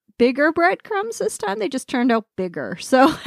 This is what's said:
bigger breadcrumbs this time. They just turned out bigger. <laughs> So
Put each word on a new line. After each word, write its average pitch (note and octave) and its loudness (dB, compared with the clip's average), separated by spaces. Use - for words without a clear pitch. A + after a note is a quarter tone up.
bigger C4 2
breadcrumbs G4 -2
this G#4 -4
time. - -6
They G3+ -4
just - -6
turned B3 2
out A3+ 0
bigger. E3 -6
<laughs> - -20
So C4+ 4